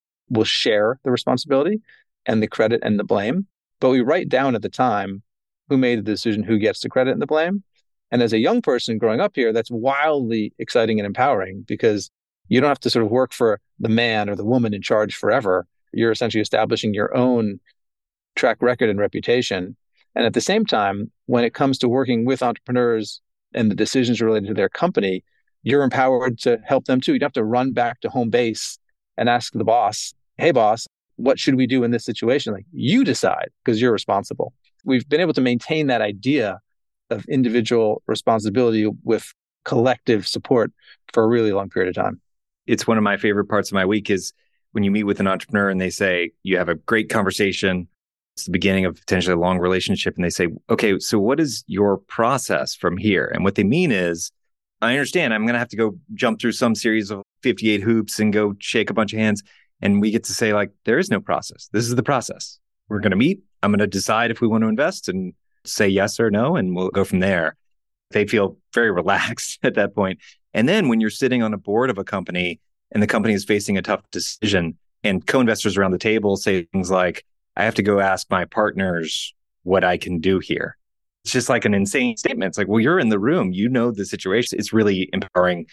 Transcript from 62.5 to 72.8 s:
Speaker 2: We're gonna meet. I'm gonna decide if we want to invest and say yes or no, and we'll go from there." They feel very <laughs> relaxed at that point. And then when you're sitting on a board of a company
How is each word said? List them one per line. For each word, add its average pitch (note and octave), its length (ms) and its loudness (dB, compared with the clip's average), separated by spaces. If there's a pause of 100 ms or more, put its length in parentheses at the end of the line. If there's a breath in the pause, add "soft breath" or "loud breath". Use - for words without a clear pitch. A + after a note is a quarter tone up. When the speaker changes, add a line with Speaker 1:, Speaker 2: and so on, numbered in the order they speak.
Speaker 2:
We're G#2 120 -4
gonna G2+ 160 0
meet. D3+ 240 2 (220)
I'm G#2 100 2
gonna G#2 140 2
decide A2 440 0
if A2+ 100 -6
we A#2+ 80 2
want A2 140 2
to A2 60 2
invest C#3+ 400 -2
and F#2 260 -6 (320)
say - 220 0
yes G2 300 2
or A2+ 120 2
no, B2 260 0
and F#2 180 -2
we'll F#2 160 -2
go G2 140 0
from F#2+ 140 -2
there." F2+ 380 0 (560)
They G#2 140 2
feel G2+ 300 0 (160)
very A#2 180 4
<laughs> F2 120 0
relaxed G2 640 -2
at B2 100 2
that G2+ 200 0
point. F#2+ 240 -2 (360 loud breath)
And A2 140 2
then F#3+ 200 2
when A2+ 120 2
you're G#2+ 100 0
sitting B2 320 0
on A2 100 -2
a G2+ 60 -4
board A2+ 320 0
of G2 80 -4
a F#2+ 60 -6
company F2+ 560 -4 (320)